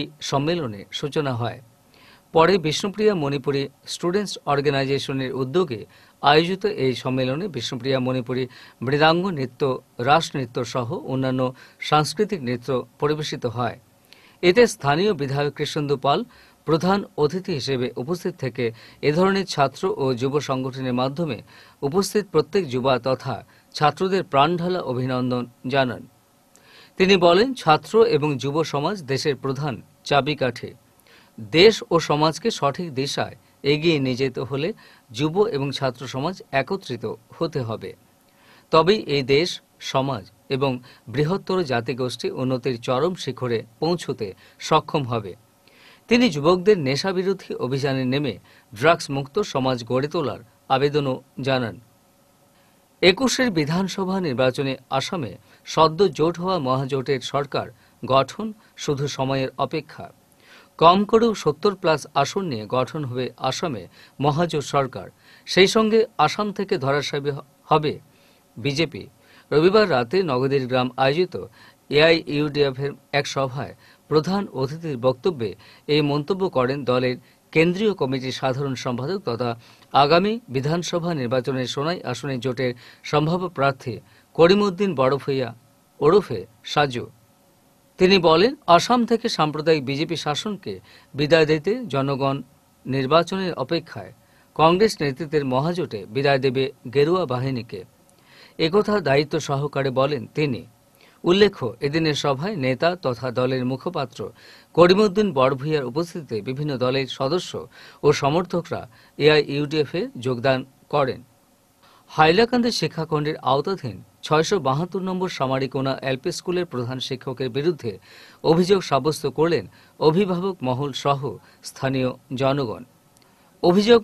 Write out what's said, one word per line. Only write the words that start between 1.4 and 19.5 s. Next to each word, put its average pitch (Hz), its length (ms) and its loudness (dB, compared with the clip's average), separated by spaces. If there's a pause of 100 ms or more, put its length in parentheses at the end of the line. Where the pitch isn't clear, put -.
পরে 165 240 6
বিষ্ণুপ্রিয়া 196 580 0
মণিপুরী 139 480 -2 (240)
স্টুডেন্টস 180 460 -4 (120)
অর্গানাইজেশনের 139 880 -2
উদ্যোগে 131 480 -2 (420)
আয়োজিত 170 400 4 (120)
এই 131 200 0
সম্মেলনে 131 520 -2
বিষ্ণুপ্রিয়া 135 520 -4
মণিপুরী 127 440 -2 (380)
মৃদাঙ্গ 156 480 2
নৃত্য, 135 320 -6 (380)
রাস 147 340 2
নৃত্য 127 320 -6
সহ 120 240 -4 (160)
অন্যান্য 131 360 -2 (380)
সাংস্কৃতিক 160 640 0
নৃত্য 120 280 -6 (280)
পরিবেশিত 151 480 -4
হয়। 117 320 -4 (680)
এতে 185 240 6
স্থানীয় 160 460 0
বিধায়ক 143 420 -2
কৃষ্ণেন্দু 147 420 -4
পাল 139 220 2 (480)
প্রধান 165 320 2 (180)
অতিথি 180 360 -2
হিসেবে 127 340 -2 (100)
উপস্থিত 170 420 -6
থেকে 123 260 -4 (360)
এ 143 100 2
ধরনের 190 340 2
ছাত্র 139 360 -2 (160)